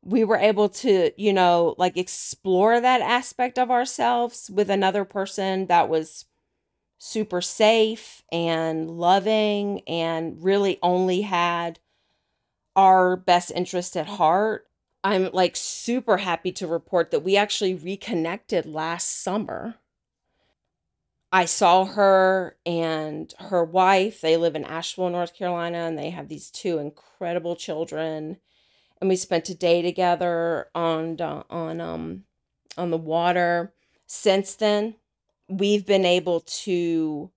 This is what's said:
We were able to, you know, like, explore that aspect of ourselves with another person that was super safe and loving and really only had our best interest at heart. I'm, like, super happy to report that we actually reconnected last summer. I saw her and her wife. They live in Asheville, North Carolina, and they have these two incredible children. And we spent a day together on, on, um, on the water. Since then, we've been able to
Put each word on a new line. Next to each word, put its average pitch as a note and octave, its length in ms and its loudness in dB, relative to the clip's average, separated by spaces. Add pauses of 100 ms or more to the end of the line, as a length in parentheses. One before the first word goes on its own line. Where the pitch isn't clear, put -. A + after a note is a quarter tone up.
We A3 200 2
were G#3+ 140 2
able G#3 320 4
to, F#3+ 480 2
you G3+ 160 2
know, F3 440 4
like, F3+ 200 0
explore F#3+ 800 0
that B3+ 220 2
aspect B3 580 -2
of B3 100 0
ourselves A#3+ 800 -2
with G3 200 0
another G3 360 0
person F#3+ 640 -4
that F3 220 4
was D#3+ 360 -2 (720)
super G#3+ 440 -4
safe A3 880 2
and D#3+ 580 -2
loving G3+ 1000 0
and E3 560 -4
really G3 380 2
only F#3 400 2
had F3 580 -2 (960)
our F#3 420 6
best F3+ 360 2
interest F3+ 440 -4
at D#3 100 -4
heart. F#3+ 600 0 (360)
I'm, F#3+ 280 2
like, F3+ 240 2
super - 640 -2
happy F#3 360 -4
to F3+ 140 -8
report E3+ 440 -2
that D3 100 0
we F#3+ 160 2
actually G3+ 360 0
reconnected F3 920 -6
last D#3+ 560 -6
summer. G#3+ 540 -6 (1600)
I F#3 140 4
saw F#3 400 4
her F#3+ 800 4
and D#3+ 720 -4
her F3+ 260 0
wife. F#3 560 2
They D#3+ 160 2
live E3 200 0
in D3+ 100 -6
Asheville, F3 460 -6
North F3 240 -6
Carolina, E3+ 440 -4
and E3 180 -4
they D3 120 -8
have D3+ 180 -12
these D3 220 -14
two E3+ 300 -4
incredible E3+ 760 -8
children. D#3 840 -8 (640)
And F#3+ 100 0
we F#3 60 4
spent E3+ 320 -4
a F#3 80 -8
day E3+ 280 2
together F3 880 0
on, E3 480 -2
on, D#3+ 580 -8
um, E3 440 -10 (540)
on F3 120 -4
the E3 80 -2
water. E3+ 760 -2 (340)
Since G3 480 0
then, G#3+ 400 -2 (520)
we've G3+ 380 0
been G3 180 4
able F3 380 2
to E3 960 -4